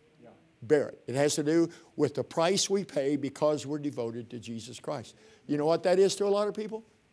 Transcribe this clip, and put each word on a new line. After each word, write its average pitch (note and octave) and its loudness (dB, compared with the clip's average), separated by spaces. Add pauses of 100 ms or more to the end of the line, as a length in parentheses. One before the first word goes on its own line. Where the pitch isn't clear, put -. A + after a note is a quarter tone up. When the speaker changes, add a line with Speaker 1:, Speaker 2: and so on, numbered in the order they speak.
(220)
Speaker 1:
Yeah. - -20 (320)
Speaker 2:
Bear B2+ 2
it. - -20
It A#2+ -6
has C#3+ 2
to D#3+ 0
do E3 4 (260)
with D3 0
the C3 -2
price E3+ 0
we G3 0
pay C#3+ 0
because C#3 -2
we're D3 -6
devoted A#2+ -6
to A#2+ -12
Jesus A2+ -12
Christ. - -10 (300)
You D3 0
know D3 0
what E3 4
that F3+ 6
is F#3+ 6
to G3+ 0
a - 2
lot G3+ 2
of G3+ -4
people? A3 -10 (280)